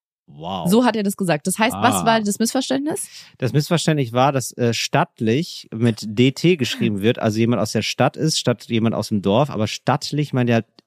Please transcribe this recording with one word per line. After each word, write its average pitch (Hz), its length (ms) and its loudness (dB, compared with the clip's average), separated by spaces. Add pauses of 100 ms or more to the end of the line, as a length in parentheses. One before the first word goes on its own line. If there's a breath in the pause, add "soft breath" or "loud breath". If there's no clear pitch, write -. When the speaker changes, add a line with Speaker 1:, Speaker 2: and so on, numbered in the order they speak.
(260)
Speaker 1:
Wow. 170 420 -8
Speaker 2:
So 233 160 4
hat 226 120 0
er 208 80 -2
das 196 120 -2
gesagt. 170 300 -2
Das 185 120 -4
heißt, 220 180 0
was 202 200 2
Speaker 1:
Ah. 185 80 -2
Speaker 2:
war 226 160 2
das 202 180 -4
Missverständnis? 269 720 -2 (300 loud breath)
Speaker 1:
Das 117 140 -2
Missverständnis 147 600 0
war, 131 200 4
dass, 131 260 -2
äh, 117 160 2
stattlich - 1000 -2
mit 113 320 0
D 123 260 4
T 175 240 2
geschrieben 113 440 -2
wird, 113 180 2
also 110 200 0
jemand 117 240 2
aus 110 100 -4
der 113 100 0
Stadt - 340 0
ist, 156 220 0
statt - 300 -2
jemand 113 260 0
aus - 140 -4
dem 104 140 -2
Dorf, 113 280 2
aber 107 180 -2
stattlich - 680 -4
meint 123 160 2
er 117 140 2 (220)